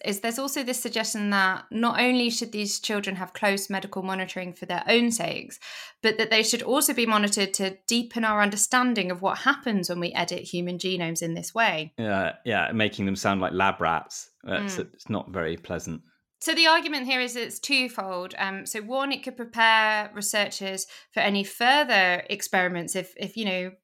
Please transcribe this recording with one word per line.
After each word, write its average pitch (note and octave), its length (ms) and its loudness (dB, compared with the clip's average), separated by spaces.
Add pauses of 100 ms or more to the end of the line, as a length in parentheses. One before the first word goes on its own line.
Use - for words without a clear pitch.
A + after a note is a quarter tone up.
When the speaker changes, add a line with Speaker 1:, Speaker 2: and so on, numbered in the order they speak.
Speaker 1:
is G3 140 -2
there's A#3 180 -4
also C4+ 240 -2
this B3 180 -2
suggestion G#3 520 -2
that F#3+ 400 2
not A3 280 2
only B3 300 4
should A#3 220 -4
these G#3 280 -4
children G3+ 360 -4
have F3+ 180 -8
close G3 340 0
medical G3 360 -6
monitoring F#3 500 -6
for F3 140 -12
their F3 200 -2
own A#3 240 4
sakes, - 480 -4 (440)
but A3 160 2
that A3 100 0
they A3 140 4
should A#3 180 0
also C#4+ 320 2
be A#3 140 2
monitored G#3 480 2
to F#3+ 220 -2 (100)
deepen A#3 360 -2
our G#3+ 200 4
understanding G#3 680 2
of F3+ 140 -4
what - 160 0
happens A#3 500 0
when F3 100 -2
we E3+ 120 -2
edit F3 320 -4
human F3+ 340 -4
genomes F3 460 -2
in E3 100 -2
this E3+ 220 -8
way. E3+ 420 0
Speaker 2:
Yeah, G2 360 0 (120)
yeah, G2 260 2
making G#2 360 0
them G2 80 0
sound G2 260 0
like E2 120 0
lab F#2+ 280 2
rats. - 480 -2 (140)
That's, F#3+ 320 -4
Speaker 1:
Mm. G2 180 -6
Speaker 2:
it's - 160 -14
not G#2 220 -4
very E2 260 -2
pleasant. E2+ 440 -8 (400)
Speaker 1:
So E4 120 -2
the E4 140 4
argument D#4 400 2
here C4 140 0
is A#3+ 140 -4
it's A#3 220 -6
twofold. G3 800 -2
Um, F#3+ 300 -4
so A3 140 -6
one, C4+ 300 -4
it - 120 -6
could B3 120 -10
prepare A3 800 4
researchers G3 720 -2 (260)
for F#3+ 100 0
any G3+ 220 4
further A#3 840 4
experiments F3+ 680 0
if, F3+ 220 -6
if, - 180 -8
you A3+ 100 -4
know F#3 260 -2 (120)